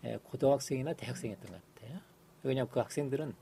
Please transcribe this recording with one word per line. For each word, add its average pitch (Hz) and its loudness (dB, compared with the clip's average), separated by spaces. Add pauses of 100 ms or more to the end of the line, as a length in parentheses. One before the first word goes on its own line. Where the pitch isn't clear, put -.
예, 113 -2
고등학생이나 139 4
대학생이었던 113 -6
것 - -16
같아요. 139 -10 (420)
왜냐하면 131 2
그 127 2
학생들은 139 -2